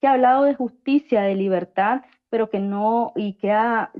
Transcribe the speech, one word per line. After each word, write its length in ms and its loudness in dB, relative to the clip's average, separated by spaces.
que 60 0
ha 60 4
hablado 320 4
de 100 2
justicia, 680 -2
de 120 0
libertad, 680 -2
pero 200 -2
que 100 -4
no, 560 -2
y 180 -4
que 160 -4
ha 500 0